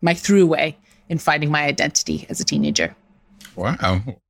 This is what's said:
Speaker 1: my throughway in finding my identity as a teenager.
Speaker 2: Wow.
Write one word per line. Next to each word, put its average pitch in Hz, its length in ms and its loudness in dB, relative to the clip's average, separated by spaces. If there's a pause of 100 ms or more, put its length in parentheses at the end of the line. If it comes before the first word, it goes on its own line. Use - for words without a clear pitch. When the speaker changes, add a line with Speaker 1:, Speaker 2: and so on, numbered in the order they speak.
Speaker 1:
my 170 120 2
throughway 170 640 4 (340)
in 165 80 -2
finding 151 340 0
my 151 120 0
identity 147 640 -2
as - 100 -8
a - 60 -8
teenager. - 500 -2 (600)
Speaker 2:
Wow. 95 460 -2 (280)